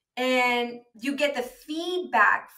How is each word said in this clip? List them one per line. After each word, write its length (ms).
and 640
you 220
get 180
the 80
feedback 1160